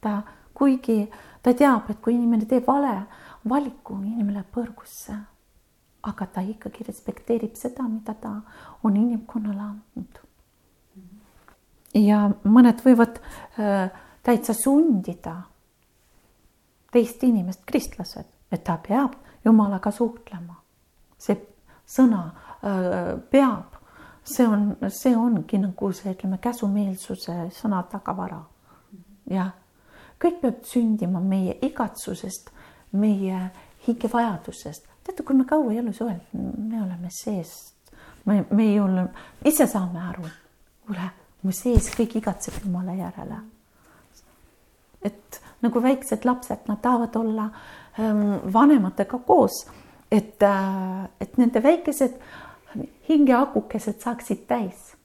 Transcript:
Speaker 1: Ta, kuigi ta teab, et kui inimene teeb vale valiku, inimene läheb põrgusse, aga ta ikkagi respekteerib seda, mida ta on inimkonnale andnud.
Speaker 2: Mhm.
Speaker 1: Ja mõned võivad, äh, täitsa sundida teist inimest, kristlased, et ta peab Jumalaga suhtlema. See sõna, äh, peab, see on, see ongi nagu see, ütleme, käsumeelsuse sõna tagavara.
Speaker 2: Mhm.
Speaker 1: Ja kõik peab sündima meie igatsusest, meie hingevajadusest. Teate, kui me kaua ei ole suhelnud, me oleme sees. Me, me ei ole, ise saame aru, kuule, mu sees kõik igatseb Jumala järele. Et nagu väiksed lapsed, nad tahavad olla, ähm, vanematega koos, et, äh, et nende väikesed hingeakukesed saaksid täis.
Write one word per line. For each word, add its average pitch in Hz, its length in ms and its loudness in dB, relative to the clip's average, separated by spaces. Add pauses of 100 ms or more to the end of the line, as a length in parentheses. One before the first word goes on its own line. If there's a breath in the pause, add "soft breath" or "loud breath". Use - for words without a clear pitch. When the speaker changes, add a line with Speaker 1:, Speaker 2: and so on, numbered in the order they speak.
Speaker 1:
Ta, 208 200 -4 (320 loud breath)
kuigi 254 540 2 (340 loud breath)
ta 247 120 4
teab, 247 360 4
et 208 120 -8
kui 226 120 0
inimene 233 320 2
teeb 247 220 0
vale 277 260 2 (560 loud breath)
valiku, 269 540 -4
inimene 208 300 -2
läheb 202 200 -10
põrgusse, - 640 -12 (880)
aga 202 240 -8
ta - 140 -8
ikkagi 214 440 -10
respekteerib - 720 -6
seda, 254 260 -8
mida 220 300 -6
ta 214 220 -12 (480 loud breath)
on 208 140 4
inimkonnale 220 640 -2
andnud. - 580 -14 (760)
Speaker 2:
Mhm. 185 120 -20 (880)
Speaker 1:
Ja 208 320 6 (160)
mõned 233 420 8
võivad, 233 320 6 (400 loud breath)
äh, 202 320 0 (340 loud breath)
täitsa 233 300 0
sundida 214 880 0 (1500)
teist 233 300 2
inimest, 196 420 0
kristlased, - 600 -6 (260)
et 175 120 -6
ta 165 140 -4
peab 254 380 -2 (300 soft breath)
Jumalaga 208 460 4
suhtlema. 185 640 -6 (600)
See - 160 -2 (560 soft breath)
sõna, 202 420 2 (320 loud breath)
äh, 185 520 -2 (140)
peab, 262 480 2 (460 loud breath)
see - 240 2
on, 208 280 2 (140)
see 247 260 0
ongi 226 420 0
nagu 196 360 -2
see, 185 200 -8
ütleme, 190 240 -6
käsumeelsuse 196 1120 -4
sõna 190 400 -4
tagavara. 180 480 -8
Speaker 2:
Mhm. - 960 -16
Speaker 1:
Ja 190 140 -2 (720 soft breath)
kõik 349 220 0
peab 240 220 -2
sündima 214 560 0
meie 190 420 0
igatsusest, - 880 -8 (400 soft breath)
meie 196 580 0 (380 soft breath)
hingevajadusest. 226 1000 -4 (180 soft breath)
Teate, 381 200 -10
kui 269 120 0
me 262 100 4
kaua 285 260 0
ei 226 80 -2
ole 233 140 -4
suhelnud, 220 280 -6 (360)
me 220 260 -6
oleme 180 260 -8
sees. - 640 -10 (520 soft breath)
Me, 202 260 2
me 208 120 4
ei 214 160 4
ole, 185 280 2 (380 loud breath)
ise 302 220 4
saame 180 320 -4
aru, 180 240 -10 (640)
kuule, 185 220 -8 (340)
mu 190 80 0
sees 240 380 2
kõik 226 260 -2
igatseb - 380 -6 (100)
Jumala 180 300 -4
järele. 185 460 -10 (1600 soft breath)
Et - 400 -10 (200 loud breath)
nagu 240 200 0
väiksed 254 440 0
lapsed, 247 420 -4
nad 208 140 -4
tahavad 233 340 0
olla, 220 320 -2 (520 loud breath)
ähm, 208 360 0 (180)
vanematega 226 640 4
koos, 247 480 2 (460 loud breath)
et, 214 320 2
äh, 190 640 0 (120)
et - 180 -6
nende 240 260 4
väikesed 277 560 0 (880 loud breath)
hingeakukesed 262 920 2
saaksid 233 480 -8
täis. 233 440 -6 (140)